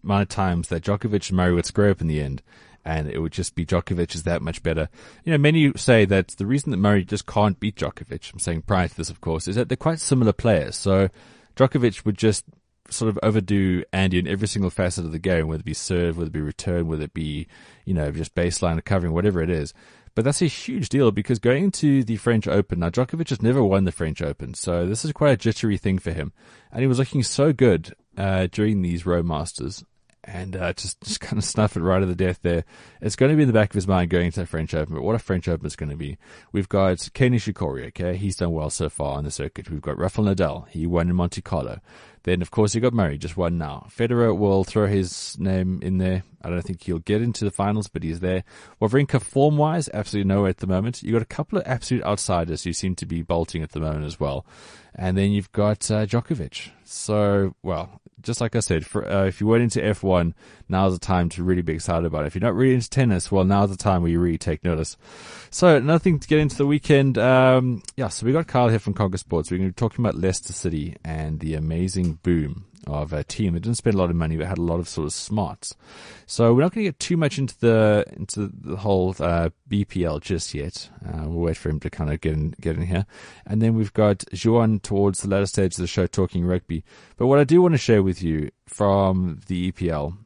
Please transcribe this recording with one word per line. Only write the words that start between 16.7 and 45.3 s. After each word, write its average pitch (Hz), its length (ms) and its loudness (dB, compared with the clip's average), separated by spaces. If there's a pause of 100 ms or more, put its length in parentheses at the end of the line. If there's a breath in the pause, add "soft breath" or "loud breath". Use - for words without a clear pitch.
whether 78 160 -4
it 73 100 -10
be, 78 340 -6 (360 loud breath)
you 92 120 -2
know, 73 160 0
just 78 240 -8
baseline 85 500 0
covering, 87 260 0
whatever 90 300 2
it 80 80 -2
is. 76 240 -4 (420 soft breath)
But 113 100 0
that's 143 160 0
a 175 60 2
huge 226 420 -6
deal 127 220 4
because 110 280 -2
going 135 260 2
into 143 380 2
the 110 140 -2
French 113 300 0
Open, 90 320 0
now 85 100 2
Djokovic 127 400 -2
has 110 140 -2
never 127 200 4
won 98 220 4
the 85 60 0
French 80 300 -4
Open, 71 320 -6
so 87 320 -2
this 104 200 -4
is 151 80 -4
quite 147 180 4
a 120 60 4
jittery 107 400 0
thing 95 200 0
for 85 140 -4
him. 78 220 -6 (380 soft breath)
And 120 100 -4
he 135 60 2
was 127 120 2
looking 131 240 0
so 147 300 2
good, 113 400 4 (240)
uh, 95 340 0
during 107 300 0
these 87 240 -2
Rome 87 220 0
Masters, - 580 -6 (400)
and, 95 320 -10
uh, 90 160 -4
just, - 280 -10
just - 200 -8
kind - 160 -4
of 104 80 -2
snuff - 320 0
it 85 40 -2
right 92 200 2
at 95 60 0
the 90 80 -2
death 90 260 0
there. 85 240 0 (360 loud breath)
It's - 140 -4
gonna 147 200 4
be 151 80 4
in 135 40 4
the 117 60 2
back 107 160 4
of - 60 -10
his 95 120 0
mind 90 220 2
going 87 220 2
to 101 100 -6
the 90 40 -6
French 80 280 -6
Open, 78 220 -4
but 64 80 -6
what 107 120 0
a 113 40 -2
French 90 280 -2
Open 80 200 -2
is - 100 -8
gonna 73 180 -8
be. 71 220 -10 (340 loud breath)
We've 101 160 -2
got 95 460 2
Kei 127 160 2
Nishikori, 87 600 -2
okay? 90 280 -6
He's 98 180 -4
done 85 160 -2
well 76 200 -4
so 78 180 -4
far 71 260 -6
on 73 80 -4
the 73 80 -6
circuit. - 380 -10
We've 76 100 -8
got 71 180 -8
Rafael 101 300 0
Nadal. 87 420 -2
He 82 160 -6
won 85 240 2
in 87 60 0
Monte 87 280 -2
Carlo. 64 360 -6 (440 loud breath)
Then, 90 180 0
of 87 100 -8
course, 107 240 2
you 113 60 0
got 123 120 2
Murray, 82 240 0
just 82 200 -8
won 85 200 0
now. 73 320 -8
Federer 117 480 2
will 98 280 4
throw 107 220 0
his 98 520 -2